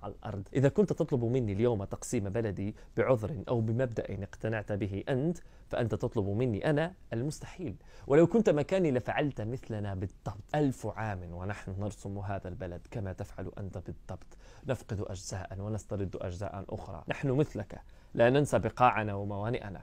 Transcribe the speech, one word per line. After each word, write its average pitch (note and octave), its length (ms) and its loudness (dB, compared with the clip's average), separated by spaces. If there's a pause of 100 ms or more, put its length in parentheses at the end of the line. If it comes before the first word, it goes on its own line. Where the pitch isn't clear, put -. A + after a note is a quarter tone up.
الأرض. G2+ 480 -8
إذا C3+ 140 6
كنت F#3+ 240 4
تطلب D3+ 320 0
مني A2+ 280 2
اليوم G#2+ 320 4
تقسيم G2+ 440 -2
بلدي G2+ 460 -2 (220)
بعذر G#2+ 520 4
أو A#2+ 120 2
بمبدأ A2 640 0
اقتنعت A2 500 -4
به G2 360 -2
أنت، D3 300 0 (300)
فأنت A2 260 0
تطلب G#2+ 340 0
مني A2 420 2
أنا D#3+ 240 2 (180)
المستحيل، C3 640 -6 (300)
ولو D#3+ 200 10
كنت A3 240 6
مكاني D#3+ 400 4
لفعلت B2 500 2
مثلنا G#2+ 540 -4
بالضبط. - 500 -6 (100)
ألف C#3 320 2
عام F#2+ 460 -4
ونحن F#2 480 -6
نرسم G2+ 380 -6
هذا G2 300 -6
البلد F2+ 420 -8
كما F#2+ 220 -6
تفعل F#2+ 460 -8
أنت G2 200 -8
بالضبط، - 580 -12 (300)
نفقد A#2 340 -4
أجزاء F#2+ 580 -8
ونسترد G2+ 580 -4
أجزاء F#2+ 520 -6
أخرى. - 400 -10
نحن - 220 -4
مثلك B2 500 -2 (340)
لا A#2 160 8
ننسى C3 280 4
بقاعنا G#2+ 560 2
وموانئنا، G2+ 680 -4